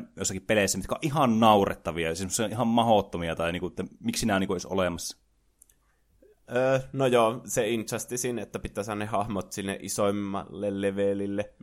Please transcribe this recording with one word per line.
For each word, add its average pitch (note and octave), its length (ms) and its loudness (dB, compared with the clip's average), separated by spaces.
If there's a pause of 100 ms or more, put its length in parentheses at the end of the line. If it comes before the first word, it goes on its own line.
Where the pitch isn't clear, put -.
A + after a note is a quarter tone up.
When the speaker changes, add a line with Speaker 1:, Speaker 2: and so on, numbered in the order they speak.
(180)
Speaker 1:
jossakin F#2+ 240 -4
peleissä, G2+ 360 2
mitkä A2 180 -6
on - 60 -6
ihan C3 380 2
naurettavia, F2 760 4
siis F#2 200 -4
se A#2 80 0
on G2 80 -2
ihan A#2 160 0
mahottomia, G#2+ 680 4
tai E2 160 0
niinku, F2 160 -4
että F#2 160 -6 (160)
miksi A#2 260 -2
nää G2+ 140 2
niinku F#2+ 140 0
olisi F2 180 -6
olemassa? F2+ 460 -2 (1400)
Speaker 2:
Öö, C3 240 4 (140)
no C3+ 140 2
joo, A#2+ 380 4
se G#2+ 240 0
Injusticein, A#2 720 -4
että G2+ 200 -8
pitää G#2 240 -6
saada G#2 160 -6
ne G#2 60 -4
hahmot G2+ 460 -4
sinne G2 300 -6
isoimmalle G2+ 1000 -4
levelille. G2+ 800 -2